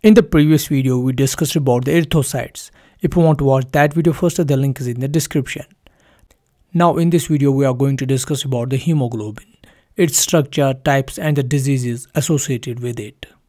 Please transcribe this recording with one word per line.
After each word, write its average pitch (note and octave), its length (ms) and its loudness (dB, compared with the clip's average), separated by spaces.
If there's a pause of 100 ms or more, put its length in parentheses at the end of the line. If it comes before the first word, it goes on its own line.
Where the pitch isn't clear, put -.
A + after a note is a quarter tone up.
In G#3+ 60 10
the G#3 100 8
previous D3+ 440 2
video, C3 320 0
we B2+ 120 -2
discussed C3+ 460 -2
about B2+ 260 0
the C#3 80 -2
erythrocytes. D3+ 800 -2 (300)
If D#3 120 0
you F3+ 80 4
want D#3 180 4
to D3 40 0
watch C3+ 300 2
that D3 200 2
video E3 200 2
first, E3+ 240 -2
the C#3+ 180 0
link C3+ 240 -2
is B2+ 80 -6
in A#2+ 140 -6
the C3+ 80 -4
description. D3 560 -4 (1080)
Now F3 220 2
in E3+ 140 2
this E3+ 180 0
video, C#3+ 240 2
we C3+ 140 2
are C3 80 0
going C3+ 240 0
to C3+ 80 -6
discuss C3 400 -4
about B2+ 240 -4
the C3+ 80 -2
hemoglobin, A#2 800 -4 (400)
its E3+ 200 0
structure, C#3+ 560 0 (120)
types C3+ 340 -2
and D#3 160 0
the C#3 80 0
diseases B2+ 720 -2
associated C3 640 -2
with A#2+ 220 -8
it. - 240 -16 (240)